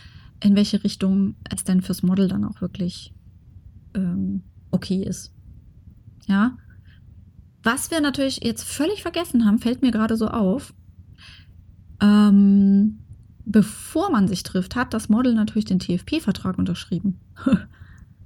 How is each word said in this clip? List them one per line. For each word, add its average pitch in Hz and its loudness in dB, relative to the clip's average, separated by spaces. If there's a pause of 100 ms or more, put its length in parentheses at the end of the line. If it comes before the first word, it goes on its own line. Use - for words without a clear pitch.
(420)
in 202 4
welche 202 0
Richtung 196 0 (200)
es - -10
denn 185 0
fürs - -6
Model 185 2
dann 202 -2
auch 208 -8
wirklich, - -8 (840)
ähm, 190 -4 (280)
okay 190 -2
ist. - -10 (960)
Ja. 208 0 (1080)
Was 247 -2
wir 330 -2
natürlich 269 -2
jetzt 226 -6
völlig 370 -4
vergessen 339 -2
haben, 208 4
fällt 254 -2
mir 247 2
gerade 220 0
so 220 0
auf, 208 -2 (1300)
ähm, 202 6 (440)
bevor 311 0
man 202 4
sich 180 -4
trifft, - -4
hat 247 -4
das 220 -6
Model 240 2
natürlich 214 0
den 185 0
T-F-P-Vertrag 185 -4
unterschrieben. 185 -4 (240)
<laughs> 269 2 (680)